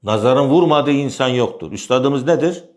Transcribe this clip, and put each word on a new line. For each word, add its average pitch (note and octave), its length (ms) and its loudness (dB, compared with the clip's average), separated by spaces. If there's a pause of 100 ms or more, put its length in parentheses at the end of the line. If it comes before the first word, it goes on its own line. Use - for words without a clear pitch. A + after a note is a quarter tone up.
Nazarın A#2+ 460 2
vurmadığı D3+ 420 2
insan C#3 380 -2
yoktur. A#2 440 -4
Üstadımız B2+ 540 -2
nedir? E3 380 0 (120)